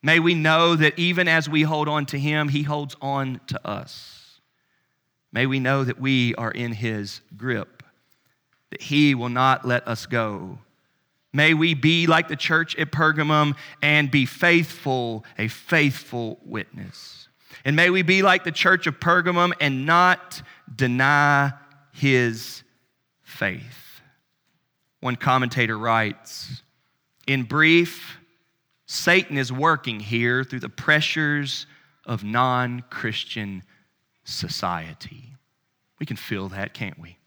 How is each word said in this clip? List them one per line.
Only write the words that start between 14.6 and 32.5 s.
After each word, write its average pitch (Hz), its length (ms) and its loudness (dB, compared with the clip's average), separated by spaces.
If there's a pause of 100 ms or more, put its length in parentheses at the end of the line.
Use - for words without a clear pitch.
a 110 120 -2
faithful 127 960 -2
witness. - 840 -14 (380)
And 143 100 0
may 175 140 4
we 185 140 2
be 190 180 4
like 185 240 4
the 165 80 -4
church 185 340 2
of 143 140 -6
Pergamum 175 580 2
and 135 260 -2
not 175 560 2 (320)
deny 139 800 2 (400)
his 123 720 0 (580)
faith. - 800 -10 (1000)
One 123 160 -6
commentator 123 600 0
writes, - 840 -4 (640)
"In 135 140 0
brief, 156 800 2 (680)
Satan 175 500 0
is 131 160 -2
working 131 480 0
here 120 440 0
through 127 160 -8
the 113 100 -10
pressures 147 960 -2 (400)
of 101 180 -6
non-Christian 117 1400 -4 (600)